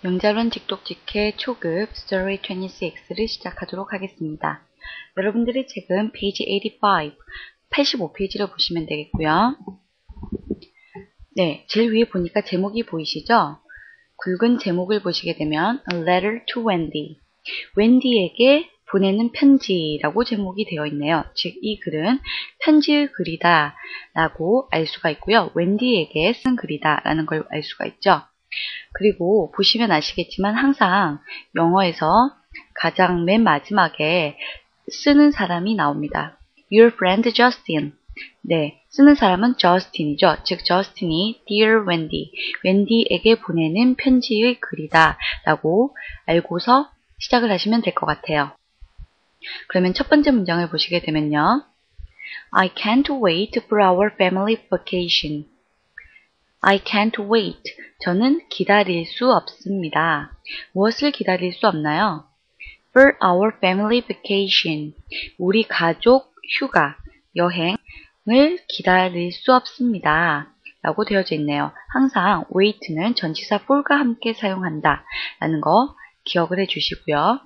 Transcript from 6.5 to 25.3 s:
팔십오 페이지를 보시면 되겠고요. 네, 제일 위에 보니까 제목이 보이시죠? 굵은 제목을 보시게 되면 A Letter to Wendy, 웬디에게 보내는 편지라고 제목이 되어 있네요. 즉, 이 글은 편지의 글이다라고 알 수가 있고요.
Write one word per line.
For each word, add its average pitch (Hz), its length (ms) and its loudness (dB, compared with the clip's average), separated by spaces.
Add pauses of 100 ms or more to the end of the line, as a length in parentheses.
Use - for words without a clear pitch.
팔십오 269 420 -2
페이지를 196 360 -6
보시면 165 380 -6
되겠고요. 156 680 -2 (1800)
네, 165 340 -2
제일 226 240 0
위에 226 120 4
보니까 190 380 -4
제목이 202 420 -4
보이시죠? 160 760 -2 (600)
굵은 220 400 0
제목을 185 440 -2
보시게 170 320 -4
되면 160 460 -2 (120)
A 175 80 -4
Letter 185 460 0
to 240 180 -6
Wendy, 156 540 -4 (560)
웬디에게 247 960 4 (220)
보내는 196 400 0
편지라고 180 920 2
제목이 202 440 -4
되어 151 200 -6
있네요. 147 380 -2 (100)
즉, 175 260 -8
이 202 200 -6
글은 175 400 -2 (400)
편지의 294 500 4
글이다라고 165 1600 -2
알 160 160 -2
수가 - 240 -4
있고요. 180 460 0